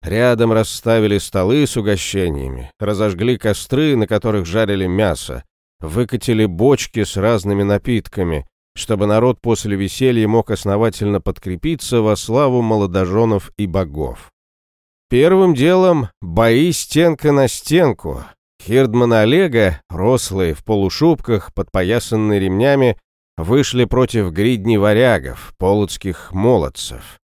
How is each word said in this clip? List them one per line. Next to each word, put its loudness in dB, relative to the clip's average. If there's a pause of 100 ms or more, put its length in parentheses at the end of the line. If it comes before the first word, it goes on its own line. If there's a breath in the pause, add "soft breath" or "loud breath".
Рядом 2
расставили 0
столы 0
с -6
угощениями, -4
разожгли -2
костры, 0
на 0
которых -2
жарили -2
мясо, -2 (380)
выкатили -2
бочки 0
с -6
разными 0
напитками, -2 (260)
чтобы -4
народ 2
после -2
веселья 0
мог 0
основательно -2
подкрепиться -4
во 2
славу 0
молодоженов 0
и -4
богов. -6 (760)
Первым 4
делом 2 (140)
бои 2
стенка 0
на 4
стенку. -2 (400)
Хирдман 2
и 4
Олега, 2
рослые, 0
в -12
полушубках, -2
подпоясанные -2
ремнями, 2 (400)
вышли 0
против 0
гридни 0
варягов, 0
полоцких -2
молодцев -2